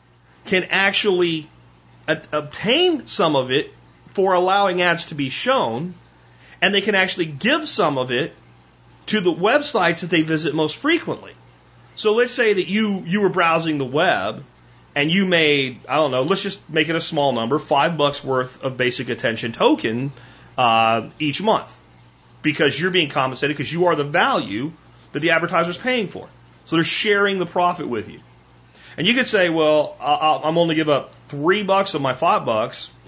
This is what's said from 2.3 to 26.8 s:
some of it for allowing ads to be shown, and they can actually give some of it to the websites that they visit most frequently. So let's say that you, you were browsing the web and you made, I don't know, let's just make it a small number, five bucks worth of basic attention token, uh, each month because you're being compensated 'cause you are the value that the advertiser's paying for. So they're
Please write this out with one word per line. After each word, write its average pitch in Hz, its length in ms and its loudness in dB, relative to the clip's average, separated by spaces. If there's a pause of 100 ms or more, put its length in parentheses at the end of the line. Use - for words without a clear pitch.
some 165 300 0
of 127 140 0
it 143 220 -2 (400)
for 190 220 2
allowing 185 480 2
ads 170 240 0
to - 80 -14
be 139 160 -4
shown, 175 640 -2 (680)
and 196 140 2
they 196 80 0
can 208 120 0
actually 185 320 0
give 233 420 -2
some 151 300 0
of 127 140 -4
it 131 200 -2 (760)
to 214 140 0
the 175 120 2
websites 196 680 0
that 165 100 -8
they 165 120 4
visit 156 320 -2
most 156 220 -2
frequently. 214 560 -4 (640)
So 214 180 0
let's 240 160 2
say 220 240 2
that 185 140 -2
you, 202 380 0
you 190 140 0
were 196 80 4
browsing 165 500 0
the 139 60 -2
web 131 600 0 (500)
and 143 160 0
you 190 160 2
made, 147 640 2
I 135 80 0
don't 151 140 2
know, 127 120 2
let's 185 200 0
just 196 180 -8 (100)
make 156 180 2
it 165 80 -2
a 165 40 -2
small 143 320 0
number, 120 260 0
five 156 400 0
bucks 143 240 0
worth 127 400 -4
of 127 140 -4
basic 123 320 -2
attention 117 440 -4
token, 139 600 0 (440)
uh, 113 520 2 (100)
each 147 240 -4
month 202 340 0 (680)
because 143 360 0
you're 180 120 -2
being 170 200 0
compensated 139 460 -2
'cause 127 140 -6
you 170 160 0
are 165 100 4
the 147 80 0
value 151 680 -2 (400)
that 143 80 -6
the 165 100 0
advertiser's 170 480 0
paying 240 300 -2
for. - 200 -14 (380)
So 160 100 -2
they're 165 80 2